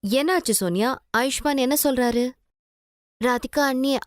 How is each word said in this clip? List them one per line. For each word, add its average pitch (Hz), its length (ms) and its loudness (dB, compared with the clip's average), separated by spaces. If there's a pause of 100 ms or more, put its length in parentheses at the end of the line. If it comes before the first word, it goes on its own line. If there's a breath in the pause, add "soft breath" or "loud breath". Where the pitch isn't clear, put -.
என்னாச்சு 294 440 0
சோனியா? 196 540 -2 (120)
ஆயுஷ்மான் 277 400 0
என்ன 269 280 2
சொல்றாரு? 247 460 2 (920)
ராதிகா 247 340 0
அண்ணி, 269 380 0 (100)